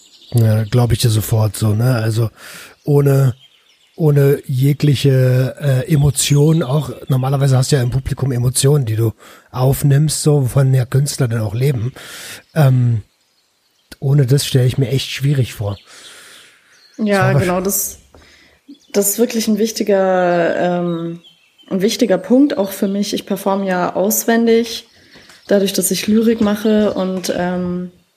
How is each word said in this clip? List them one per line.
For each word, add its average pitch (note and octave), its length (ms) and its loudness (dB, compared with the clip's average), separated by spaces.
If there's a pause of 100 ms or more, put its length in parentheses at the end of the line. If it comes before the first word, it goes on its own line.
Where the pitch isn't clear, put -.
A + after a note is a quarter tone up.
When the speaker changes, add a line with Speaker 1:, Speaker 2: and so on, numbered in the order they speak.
(340)
Speaker 1:
Ja, A2 320 2
glaub A#2 260 0
ich A2+ 80 0
dir A#2+ 100 0
sofort A2 460 -2
so, A2 140 -2
ne? A#2 260 0
Also A2 340 -2 (540)
ohne, C#3 500 2 (640)
ohne C#3+ 500 2
jegliche, C3 1120 2
äh, C3 320 0
Emotion, D3 720 2
auch C3 280 -2 (180)
normalerweise C3+ 480 2
hast C3 140 0
du - 40 4
ja C3 60 0
im B2 80 -2
Publikum C3 420 -4
Emotionen, B2+ 540 0
die A2 100 -2
du A2 160 0 (400)
aufnimmst, C#3 720 0
so D3 200 2
wovon C3 300 2
ja B2+ 120 2
Künstler C3+ 420 0
dann A#2 140 -2
auch G#2+ 120 -4
leben. B2+ 380 -2 (640)
Ähm, B2+ 460 2 (960)
ohne C#3+ 260 2
das C#3 220 2
stelle B2+ 180 2
ich B2+ 120 0
mir A#2 120 0
echt C3 200 -2
schwierig C3+ 440 -2
vor. G2+ 240 -6 (1200)
Speaker 2:
Ja, G3+ 280 0
Speaker 1:
Das F#3+ 80 2
war - 80 4
Speaker 2:
genau, F3+ 200 0
das, - 380 -6 (920)
das G3+ 160 0
ist - 100 -10
wirklich A3+ 300 -2
ein G#3 80 0
wichtiger, F#3 1000 0
ähm, E3+ 640 -4 (500)
ein F#3+ 120 -2
wichtiger G3 360 0
Punkt C4+ 400 2
auch G3+ 140 -4
für - 160 -4
mich. G3+ 260 -4
Ich - 120 -8
performe G3 420 -4
ja F3+ 260 -2
auswendig, A3+ 960 0 (600)
dadurch, G3 260 2
dass F#3+ 180 -2
ich F#3 160 -4
Lyrik A3 340 2
mache G#3 520 0
und, F#3 420 -4
ähm, F3+ 560 -4 (260)